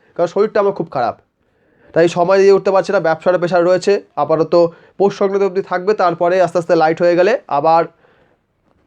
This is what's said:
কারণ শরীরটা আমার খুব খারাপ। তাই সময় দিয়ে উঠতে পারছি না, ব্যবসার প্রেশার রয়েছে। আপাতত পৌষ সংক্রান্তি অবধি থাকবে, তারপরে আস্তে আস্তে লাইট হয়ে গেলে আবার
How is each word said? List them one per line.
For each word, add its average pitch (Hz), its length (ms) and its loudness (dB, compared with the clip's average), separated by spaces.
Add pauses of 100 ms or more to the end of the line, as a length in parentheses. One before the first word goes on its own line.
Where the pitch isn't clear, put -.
(160)
কারণ 175 120 -2
শরীরটা 208 320 -2
আমার 202 140 0
খুব - 180 -10
খারাপ। 117 280 -6 (720)
তাই 165 160 2
সময় 180 280 0
দিয়ে 196 140 4
উঠতে 190 200 0
পারছি 190 200 0
না, 196 80 0
ব্যবসার 160 380 0
প্রেশার 175 260 0
রয়েছে। 185 380 0 (140)
আপাতত 160 580 0 (240)
পৌষ 196 200 0
সংক্রান্তি 196 280 -2
অবধি 190 160 -4
থাকবে, 185 320 -4
তারপরে 180 480 0
আস্তে 170 160 -2
আস্তে 175 180 0
লাইট 160 260 0
হয়ে 175 140 2
গেলে 190 320 2
আবার 160 380 0 (1000)